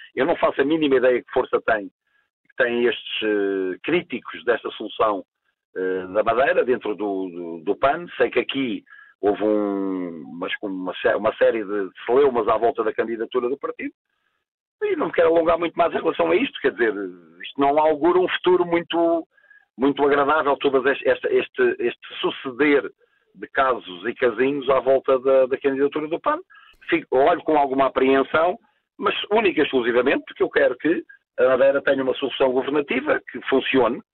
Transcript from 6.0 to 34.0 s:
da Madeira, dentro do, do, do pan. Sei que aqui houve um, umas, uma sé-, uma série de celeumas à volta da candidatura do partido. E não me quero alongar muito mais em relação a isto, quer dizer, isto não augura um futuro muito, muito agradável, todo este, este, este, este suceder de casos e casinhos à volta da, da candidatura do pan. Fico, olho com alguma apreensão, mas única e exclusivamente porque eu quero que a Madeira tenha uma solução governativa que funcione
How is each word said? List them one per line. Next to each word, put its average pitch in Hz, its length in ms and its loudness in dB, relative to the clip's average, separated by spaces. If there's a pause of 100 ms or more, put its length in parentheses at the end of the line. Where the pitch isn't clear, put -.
da 107 100 2
Madeira, 139 400 2
dentro 113 320 -2
do, 95 340 -4
do, 85 360 -12
do 98 100 -2
pan. 156 300 -2 (100)
Sei 117 140 0
que 127 100 0
aqui 123 440 -4 (360)
houve 98 240 0
um, 98 840 -2
umas, 87 340 -10
uma 92 400 -8
sé-, 113 140 0
uma 104 220 -2
série 120 260 2
de 98 260 -6 (160)
celeumas 120 420 2
à 113 80 2
volta 113 280 0
da 107 100 -2
candidatura 117 560 -4
do 139 80 -4
partido. - 340 -10 (920)
E 403 120 -2
não 269 120 -4
me 160 40 -6
quero 165 180 2
alongar 165 280 2
muito 165 160 -6
mais 165 180 0
em - 60 -6
relação 165 320 -2
a 170 60 2
isto, - 260 -4
quer 127 120 0
dizer, 113 200 0 (480)
isto - 180 -10
não 143 200 2
augura 156 400 2
um 180 100 2
futuro 180 340 2
muito, 170 640 0 (480)
muito 139 300 0
agradável, 143 520 2
todo 135 300 0
este, 135 220 0
este, 127 200 0
este, 123 500 0
este - 280 -6 (140)
suceder 135 720 -2 (420)
de 101 140 -16
casos 101 600 -4
e 117 60 -4
casinhos 131 560 0
à 135 100 2
volta 131 380 2
da, 131 300 4
da 131 100 -2
candidatura 139 500 -2
do 156 120 -6
pan. 302 180 -2 (500)
Fico, 160 300 -2
olho 156 240 4
com 156 160 0
alguma 135 300 2
apreensão, 135 680 2 (440)
mas 208 160 -2 (160)
única 190 300 2
e - 20 4
exclusivamente 123 640 0
porque - 160 -4
eu - 60 0
quero 139 280 4
que 170 260 0 (360)
a 127 40 4 (140)
Madeira 139 240 4
tenha 135 220 0
uma 127 100 0
solução 131 380 0
governativa 143 680 0 (120)
que 117 180 -12
funcione 131 500 2 (140)